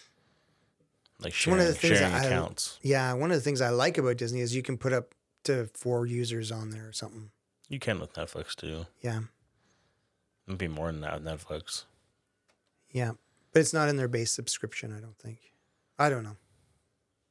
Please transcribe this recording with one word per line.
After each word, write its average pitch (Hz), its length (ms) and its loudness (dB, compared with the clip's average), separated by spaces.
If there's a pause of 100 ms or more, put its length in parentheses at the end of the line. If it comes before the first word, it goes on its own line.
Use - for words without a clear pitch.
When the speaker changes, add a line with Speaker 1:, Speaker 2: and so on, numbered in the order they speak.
(1200)
Speaker 1:
Like, - 140 -8 (140)
Speaker 2:
One 185 120 6
of 175 60 8
Speaker 1:
sharing, - 20 -
Speaker 2:
the 160 60 4
things - 240 6
Speaker 1:
sharing 92 160 4
Speaker 2:
that 135 100 2
I 135 40 2
Speaker 1:
accounts. 87 540 -2
Speaker 2:
Yeah, 131 320 2
one 147 180 2
of 170 60 4
the 135 40 2
things 135 200 2
I 123 80 4
like 131 280 4
about 127 200 4
Disney 123 240 -2
is 120 140 -2
you 131 80 0
can 131 140 -4
put 131 160 0
up 120 200 -2 (320)
to 123 280 0
four 120 320 0
users 117 460 -2
on 110 200 -6
there 110 160 -12
or 110 60 -18
something. 110 380 -12 (380)
Speaker 1:
You 139 100 -6
can 107 200 -2
with - 140 -10
Netflix, 80 420 -8
too. 80 300 -8 (160)
Speaker 2:
Yeah. 113 200 -4 (1300)
Speaker 1:
It'd 95 120 -6
be 92 80 -2
more 80 240 -4
than 78 100 -6
that 78 140 -6
with 76 100 -8
Netflix. 78 600 -8 (1080)
Speaker 2:
Yeah. 123 220 -2 (400)
But 160 80 8
it's - 120 2
not 151 160 4
in 143 80 2
their 131 100 2
base 117 240 -2
subscription, - 640 -6
I 107 40 -12
don't 110 180 -18
think. 113 220 -14 (580)
I 147 120 4
don't 123 140 -2
know. 104 140 -10 (920)